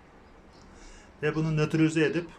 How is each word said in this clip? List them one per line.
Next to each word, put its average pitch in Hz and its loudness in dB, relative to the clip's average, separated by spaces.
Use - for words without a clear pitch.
Ve 151 0
bunu 160 0
nötralize 156 2
edip 160 -2